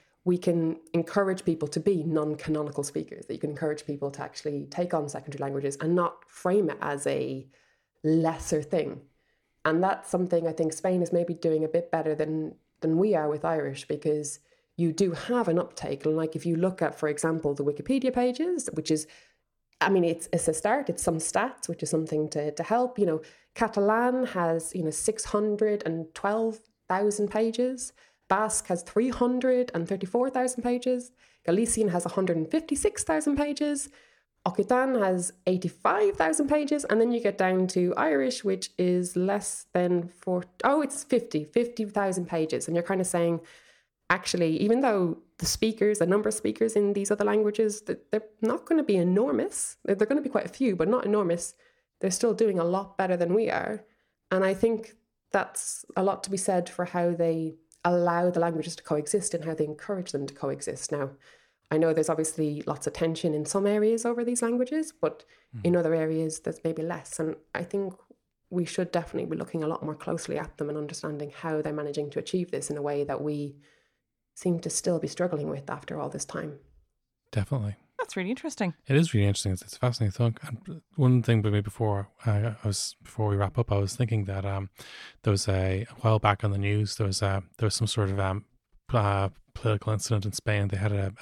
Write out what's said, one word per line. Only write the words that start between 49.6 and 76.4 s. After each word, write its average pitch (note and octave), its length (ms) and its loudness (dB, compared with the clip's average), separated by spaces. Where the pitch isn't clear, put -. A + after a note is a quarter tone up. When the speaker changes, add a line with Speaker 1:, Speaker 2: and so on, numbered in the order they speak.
Speaker 1:
They're, G3 120 2
they're G#3+ 100 2
gonna C#4+ 140 2
be C4+ 80 -4
quite - 180 0
a - 140 -14
few, A3 160 2
but E3+ 120 2
not - 180 2
enormous. F#3 480 0
They're F#3+ 100 0
still A3 240 2
doing G3+ 240 2
a E3 60 2
lot F#3+ 340 -2
better F#3 180 2
than F3 180 2
we A3 160 2
are. - 340 -4
And F#3+ 140 2
I F#3+ 100 4
think A3 400 2
that's - 520 -4
a F#3+ 60 2
lot F#3+ 220 0
to F#3+ 60 -6
be G3 60 -2
said F3+ 320 0
for - 160 -4
how F3 280 2
they E3 420 0
allow F3 460 4
the E3+ 100 2
languages E3+ 360 -2
to - 60 -16
coexist D#3+ 520 0
and D#3+ 100 -4
how D#3+ 100 -4
they D#3 100 0
encourage F3+ 480 -6
them C#3 140 -4
to - 80 -10
coexist. - 580 -6
Now, C#3 180 -4
I D#3 80 2
know D#3+ 140 4
there's D#3 160 2
obviously D#3 580 -2
lots C#3+ 200 -4
of D3 60 -4
tension E3 420 0
in D3+ 120 -2
some G3 200 0
areas G#3+ 380 2
over A#3+ 200 0
these A#3+ 180 -2
languages, B3 500 0
but - 320 -4
Speaker 2:
Mm. G#2+ 80 -10
Speaker 1:
in F3 120 4
other D#3+ 180 4
areas D#3+ 460 0
there's - 240 -8
maybe D#3+ 180 -2
less. E3+ 380 -8
And D#3 160 -4
I - 100 -4
think F#3+ 300 -4
we F3+ 140 -2
should F3+ 280 -4
definitely - 380 -4
be D#3+ 60 -4
looking - 280 -4
a D3+ 40 -2
lot - 160 -4
more D3+ 100 -6
closely D3 440 -6
at - 200 -10
them D3 100 -6
and D3 100 -4
understanding D3 520 -8
how D#3 320 -4
they're D3+ 100 -4
managing D3 380 -4
to - 80 -6
achieve - 320 -4
this C#3 200 -4
in D3 60 -4
a C#3+ 60 -6
way C#3+ 220 0
that C#3 180 -4
we D3 340 -4
seem E3+ 260 0
to E3 100 -6
still E3+ 280 0
be D#3 100 -4
struggling D#3+ 400 -2
with C#3 220 -8
after D3+ 300 -8
all C#3 80 -4
this D3 160 -8
time. D3 340 -10